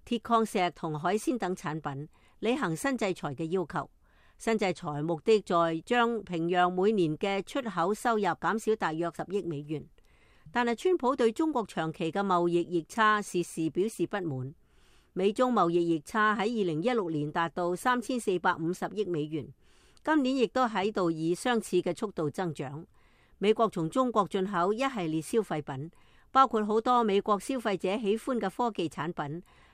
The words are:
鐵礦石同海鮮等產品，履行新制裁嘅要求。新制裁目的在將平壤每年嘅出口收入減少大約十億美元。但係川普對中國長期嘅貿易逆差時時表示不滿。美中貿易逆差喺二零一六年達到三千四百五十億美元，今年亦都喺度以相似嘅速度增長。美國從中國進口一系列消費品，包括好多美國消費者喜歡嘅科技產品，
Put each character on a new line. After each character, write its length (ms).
鐵 160
礦 240
石 280
同 280
海 160
鮮 220
等 180
產 240
品， 300
履 160
行 200
新 220
制 160
裁 220
嘅 160
要 160
求。 200
新 180
制 160
裁 300
目 200
的 180
在 440
將 380
平 260
壤 220
每 200
年 280
嘅 260
出 160
口 320
收 220
入 80
減 340
少 180
大 160
約 240
十 140
億 140
美 160
元。 260
但 140
係 100
川 220
普 180
對 160
中 220
國 140
長 260
期 180
嘅 140
貿 220
易 160
逆 220
差 360
時 220
時 260
表 180
示 200
不 120
滿。 360
美 180
中 220
貿 160
易 140
逆 160
差 360
喺 40
二 260
零 160
一 80
六 220
年 200
達 180
到 260
三 260
千 180
四 200
百 160
五 180
十 180
億 140
美 200
元， 220
今 200
年 120
亦 120
都 180
喺 260
度 200
以 240
相 260
似 180
嘅 160
速 160
度 160
增 240
長。 320
美 160
國 160
從 180
中 240
國 160
進 240
口 220
一 60
系 220
列 200
消 180
費 220
品， 300
包 160
括 180
好 160
多 220
美 180
國 180
消 160
費 220
者 220
喜 180
歡 220
嘅 100
科 220
技 180
產 240
品， 300